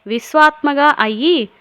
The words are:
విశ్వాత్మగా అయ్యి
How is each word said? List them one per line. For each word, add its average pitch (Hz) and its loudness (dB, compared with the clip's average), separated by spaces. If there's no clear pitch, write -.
విశ్వాత్మగా 294 0
అయ్యి 226 -2